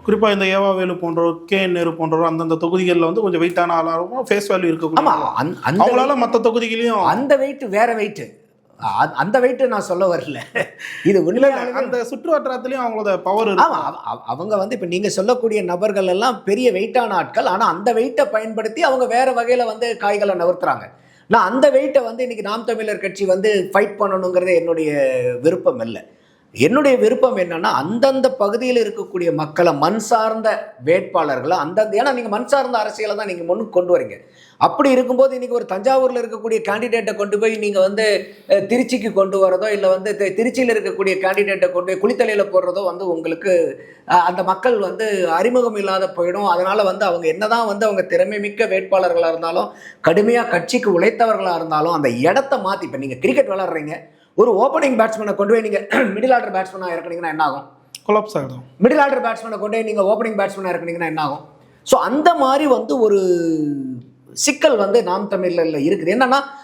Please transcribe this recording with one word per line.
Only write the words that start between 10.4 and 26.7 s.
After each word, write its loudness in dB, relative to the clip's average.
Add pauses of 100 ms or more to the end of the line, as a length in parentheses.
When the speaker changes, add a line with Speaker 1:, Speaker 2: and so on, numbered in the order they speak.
Speaker 2:
இது 6
Speaker 1:
இல்ல, -
இல்ல, 4
Speaker 2:
உண்மையாலுமே 0
Speaker 1:
அந்த -4
சுற்று -4
வட்டாரத்திலயும் -4
அவங்களோட -2
பவர் 0
இருக்கு. 4
Speaker 2:
ஆமா, 0
அவ-, -8
அவ-, -16
அவங்க -4
வந்து -2
இப்ப -6
நீங்க -2
சொல்லக்கூடிய 0
நபர்கள் 0
எல்லாம் 0
பெரிய 2
வெயிட்டான 0
ஆட்கள். -2
ஆனா 2
அந்த 0
வெயிட்டை 0
பயன்படுத்தி -4
அவங்க 2
வேற 2
வகையில 2
வந்து -4
காய்களை 0
நகர்த்துறாங்க. 0 (440)
நான் 4
அந்த 4
வெயிட்டை 2
வந்து -6
இன்னைக்கு -6
நாம் -6
தமிழர் -4
கட்சி -6
வந்து 2
ஃபைட் 2
பண்ணணுங்கிறது 0
என்னுடைய 0 (280)
விருப்பம் 0
இல்ல. -8 (520)
என்னுடைய 4